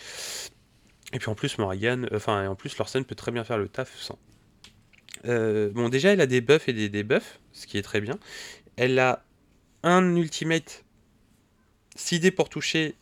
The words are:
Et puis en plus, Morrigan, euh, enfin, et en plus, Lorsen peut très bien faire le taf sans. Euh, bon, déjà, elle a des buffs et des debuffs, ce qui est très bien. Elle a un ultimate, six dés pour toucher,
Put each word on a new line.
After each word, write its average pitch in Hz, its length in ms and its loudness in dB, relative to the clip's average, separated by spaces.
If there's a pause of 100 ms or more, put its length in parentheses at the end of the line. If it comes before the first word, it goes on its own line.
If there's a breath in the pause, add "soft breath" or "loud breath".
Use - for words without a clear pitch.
(1120 loud breath)
Et 123 80 -6
puis - 80 -8
en 107 80 -4
plus, - 220 -6
Morrigan, 110 440 0
euh, 107 140 -4
enfin, 104 260 0
et 98 60 -2
en 95 80 -6
plus, - 200 -12
Lorsen 117 280 -2
peut - 100 -12
très - 160 -8
bien 117 140 -4
faire 113 140 -4
le 101 100 -2
taf - 280 -10
sans. - 220 -14 (1040)
Euh, 110 460 2
bon, 117 180 0
déjà, 135 240 4
elle 190 80 4
a 151 60 4
des 127 140 4
buffs 139 280 4
et 135 40 2
des 107 160 0
debuffs, 104 500 -2 (140)
ce - 160 -20
qui 104 100 -4
est 101 40 -4
très - 180 -2
bien. 120 180 -4 (580 loud breath)
Elle 127 220 2
a 127 260 2 (600)
un 180 320 6
ultimate, 160 680 -2 (1120)
six - 260 -2
dés 185 100 6
pour 165 180 2
toucher, - 540 -2